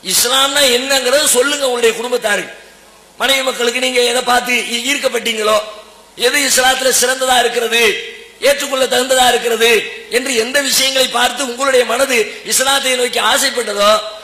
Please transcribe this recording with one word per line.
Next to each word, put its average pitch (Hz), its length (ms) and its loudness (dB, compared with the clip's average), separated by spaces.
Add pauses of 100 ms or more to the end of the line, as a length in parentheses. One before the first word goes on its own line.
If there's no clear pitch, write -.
இஸ்லாம்னா 269 520 0
என்னங்கிறத 269 640 2
சொல்லுங்க 285 400 0
உங்களுடைய 240 320 2
குடும்பத்தாருக்கு. 220 580 -4 (640)
மனைவி 262 240 0
மக்களுக்கு 247 380 -2
நீங்க 254 200 0
எதை 240 220 2
பார்த்து 240 500 0
ஈ-, 240 200 -2
ஈர்க்கப்பட்டீங்களோ, 220 680 0 (580)
எது 262 240 0
இஸ்லாத்துல 254 600 2
சிறந்ததா 254 380 0
இருக்கிறது, 233 760 0 (260)
ஏற்றுக்கொள்ள 269 460 0
தகுந்ததா 254 420 2
இருக்கிறது 226 640 2 (180)
என்று 262 240 -2
எந்த 247 260 0
விஷயங்களை 262 480 0
பார்த்து 247 400 -2
உங்களுடைய 254 360 2
மனது 233 480 0 (120)
இஸ்லாத்தை 262 500 0
நோக்கி 247 260 -2
ஆசைப்பட்டதோ 214 800 0 (260)